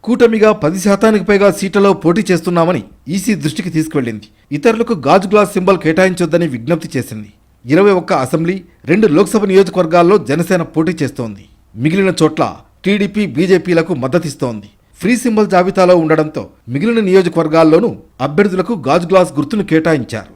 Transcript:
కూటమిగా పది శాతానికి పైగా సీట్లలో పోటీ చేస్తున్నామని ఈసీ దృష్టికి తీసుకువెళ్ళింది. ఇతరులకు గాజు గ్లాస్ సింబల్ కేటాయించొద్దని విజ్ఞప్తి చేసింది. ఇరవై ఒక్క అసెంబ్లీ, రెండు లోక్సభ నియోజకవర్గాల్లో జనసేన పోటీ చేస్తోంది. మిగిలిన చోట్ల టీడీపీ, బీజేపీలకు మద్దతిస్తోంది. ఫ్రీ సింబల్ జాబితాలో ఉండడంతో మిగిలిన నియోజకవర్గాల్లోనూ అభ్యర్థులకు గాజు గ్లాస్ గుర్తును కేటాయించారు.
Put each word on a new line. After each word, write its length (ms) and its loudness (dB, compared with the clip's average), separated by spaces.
కూటమిగా 480 2
పది 280 -2
శాతానికి 500 2
పైగా 220 4
సీట్లలో 420 0
పోటీ 280 0
చేస్తున్నామని 520 0
ఈసీ 280 -2
దృష్టికి 340 -6
తీసుకువెళ్ళింది. 580 -4
ఇతరులకు 420 0
గాజు 200 2
గ్లాస్ 280 0
సింబల్ 280 0
కేటాయించొద్దని 720 0
విజ్ఞప్తి 440 -4
చేసింది. 320 -10
ఇరవై 180 4
ఒక్క 220 0
అసెంబ్లీ, 420 -2
రెండు 220 2
లోక్సభ 380 2
నియోజకవర్గాల్లో 720 2
జనసేన 440 -2
పోటీ 400 -4
చేస్తోంది. 420 -8
మిగిలిన 380 0
చోట్ల 320 -2
టీడీపీ, 420 -2
బీజేపీలకు 680 0
మద్దతిస్తోంది. 680 -4
ఫ్రీ 180 0
సింబల్ 360 0
జాబితాలో 500 4
ఉండడంతో 460 -4
మిగిలిన 300 -2
నియోజకవర్గాల్లోనూ 840 2
అభ్యర్థులకు 520 -2
గాజు 200 0
గ్లాస్ 260 2
గుర్తును 300 -4
కేటాయించారు. 720 -2